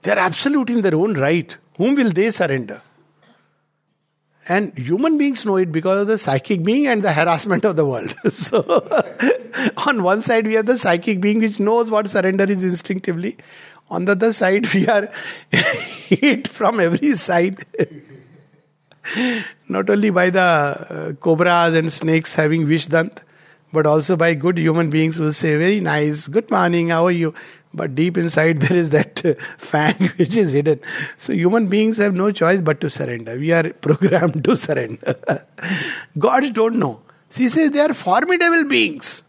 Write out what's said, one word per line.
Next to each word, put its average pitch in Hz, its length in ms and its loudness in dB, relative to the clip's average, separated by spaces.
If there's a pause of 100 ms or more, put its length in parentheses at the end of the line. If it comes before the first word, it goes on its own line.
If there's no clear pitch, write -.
They 190 100 0
are 202 60 2
absolute 240 520 0
in 240 120 0
their 185 120 2
own 190 200 0
right. 151 420 0 (200)
Whom 240 180 2
will 240 180 2
they 196 180 2
surrender?" 139 520 -4 (1600)
And 190 300 -2
human 196 400 0
beings 277 300 -2
know 196 100 0
it 185 160 0
because 185 300 0
of 202 40 -2
the 214 120 0
psychic 151 440 -2
being 247 240 2
and 226 160 0
the 190 100 0
harassment 165 520 0
of 190 120 2
the 156 100 2
world. 120 340 -4
<laughs> - 100 0
So, - 300 -2
<laughs> - 1300 -2
on 247 160 0
one 190 200 2
side 226 240 2
we 220 80 -2
have 220 120 2
the 247 100 2
psychic 185 440 0
being 208 200 2
which 220 180 -2
knows 220 320 2
what 214 180 0
surrender 190 360 0
is 196 180 0
instinctively. 180 760 -4 (520)
On 175 140 -4
the 196 80 2
other 220 200 0
side, 202 380 0
<laughs> - 40 -4
we 190 120 2
are 214 220 0 (420)
hit - 1000 0
from 220 320 0
every 180 340 2
side. 180 500 -2 (1500)
<laughs> 233 300 -4 (240)
Not 190 200 -2
only 208 220 2
by 180 200 2
the, 185 100 0
uh, 156 800 -2
cobras 170 540 2
and 160 180 0
snakes 160 420 -2
having 156 320 0
vishdant, 160 520 0 (540)
but 156 140 2
also 156 300 2
by 165 180 2
good 170 240 0
human 160 320 2
beings 160 260 0
who 156 160 -2
say, 151 240 0
"Very 185 240 2
nice, 151 480 -2
good 208 220 -2
morning, 170 400 2
how 165 160 2
are 185 40 4
you?" 165 240 -2 (400)
But 160 220 -6
deep 170 200 0
inside 165 420 2
<laughs> 139 40 0
there 180 160 2
is 165 120 0
that, - 340 0
uh, 160 100 4 (240)
fang 160 500 0
<laughs> - 80 -6
which 180 200 2
is 185 160 2
hidden. 147 280 2 (360)
So - 160 -8
human 196 340 2
beings 214 300 2
have 202 180 2
no 190 160 0
choice 185 300 2
but 156 200 0
to 147 100 -2
surrender. 120 460 -8
We 151 160 0
are 165 200 2
<laughs> - 160 -18
programmed 156 560 2
to 262 120 4
surrender. 127 600 -4 (120)
<laughs> - 920 -6
Gods 254 320 0
don't 226 260 -2
know. 143 240 -4 (300)
She 247 180 0
says 294 240 2
they 285 80 0
are 302 120 2
formidable 339 720 2
beings. 113 640 -2